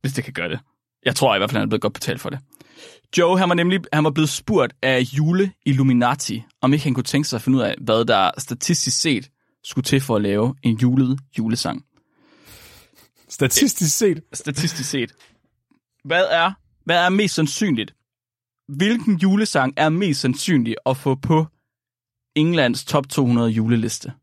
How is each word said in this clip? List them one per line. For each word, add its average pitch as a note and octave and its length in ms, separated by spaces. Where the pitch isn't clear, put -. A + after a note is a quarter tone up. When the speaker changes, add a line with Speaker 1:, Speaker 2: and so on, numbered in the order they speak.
Speaker 1:
Hvis C3+ 120
det C3+ 120
kan - 80
gøre F2 160
det. D#2+ 100
Jeg - 120
tror A#2+ 180
i G2 40
hvert G#2 120
fald, A#2 80
han G#2+ 80
er - 20
blevet A2 140
godt - 100
betalt - 280
for - 100
det. - 80
Joe, F3 200
han F#3 100
var F3+ 60
nemlig, F3 260
han D3+ 120
var D#3 60
blevet D#3 180
spurgt D3+ 440
af B2+ 180
Jule D#3 520
Illuminati, C3 760
om C3 100
ikke D3 120
han C3+ 100
kunne A#2+ 100
tænke D3 240
sig B2+ 80
at G#2+ 60
finde C3 160
ud B2 40
af, G2 180
hvad A2+ 240
der G2 340
statistisk - 640
set C3 300
skulle C3+ 200
til C3+ 160
for A#2+ 160
at G#2+ 60
lave G#2 400
en A#2 140
julet C3 420
julesang. A2 460
Speaker 2:
Statistisk - 680
set. F3 240
Speaker 1:
Statistisk D3 580
set. B2 220
Hvad E3+ 260
er, E3+ 220
hvad E3 120
er F3 120
mest G3 260
sandsynligt? D3+ 600
Hvilken G3+ 480
julesang F#3 600
er D#3 120
mest E3 320
sandsynlig B2+ 560
at C3 100
få C3+ 180
på D#3 320
Englands D3+ 500
top D3 240
to C3+ 180
hundrede A#2 240
juleliste A2+ 640